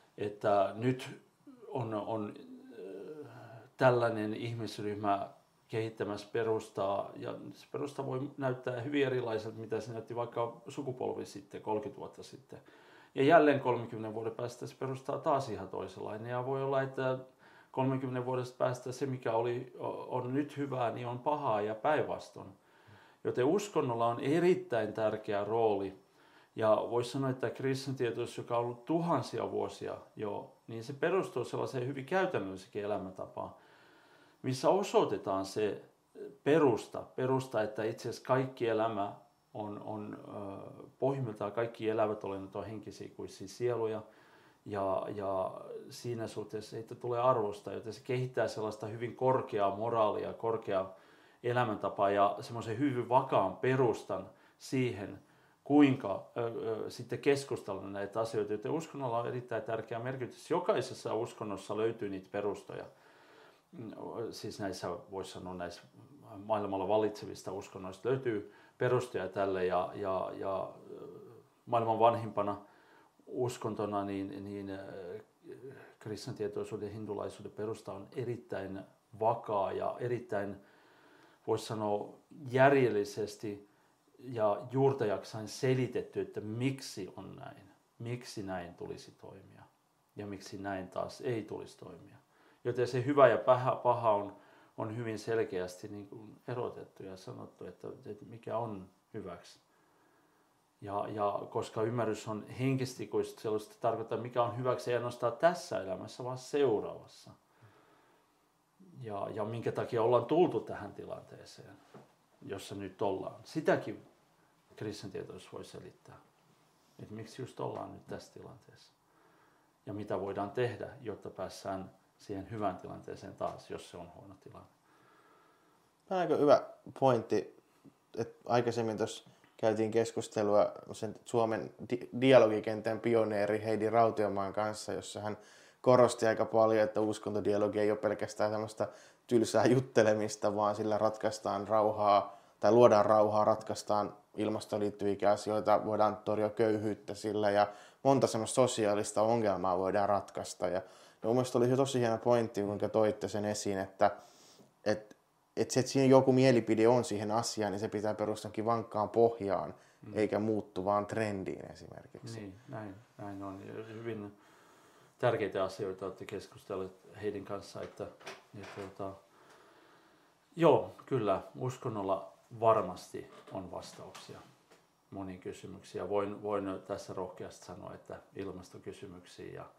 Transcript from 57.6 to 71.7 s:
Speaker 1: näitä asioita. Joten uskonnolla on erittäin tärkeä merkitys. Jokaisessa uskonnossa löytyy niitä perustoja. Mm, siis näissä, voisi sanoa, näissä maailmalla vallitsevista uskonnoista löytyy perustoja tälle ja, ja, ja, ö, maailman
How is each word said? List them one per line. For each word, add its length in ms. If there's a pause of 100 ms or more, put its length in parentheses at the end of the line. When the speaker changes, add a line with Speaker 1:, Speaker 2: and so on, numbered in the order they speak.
Speaker 1:
näitä 380
asioita. 340
Joten 180
uskonnolla 480
on 80
erittäin 360
tärkeä 360
merkitys. 520
Jokaisessa 640
uskonnossa 640
löytyy 320
niitä 220
perustoja. 540 (920)
Mm, 140 (400)
siis 280
näissä, 300 (220)
voisi 200
sanoa, 220
näissä 280 (640)
maailmalla 420
vallitsevista 640
uskonnoista 580
löytyy 440 (240)
perustoja 500
tälle 380
ja, 300
ja, 400
ja, 380 (180)
ö, 160 (580)
maailman 340